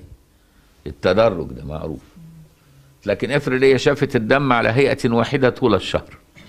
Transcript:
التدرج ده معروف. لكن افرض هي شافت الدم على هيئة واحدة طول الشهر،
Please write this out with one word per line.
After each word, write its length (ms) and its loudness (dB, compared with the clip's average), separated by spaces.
التدرج 600 0
ده 180 -14
معروف. 360 -10
لكن 240 -2
افرض 320 -2
هي 160 6
شافت 380 0
الدم 360 0
على 160 2
هيئة 420 0
واحدة 400 0
طول 240 2
الشهر، 420 -4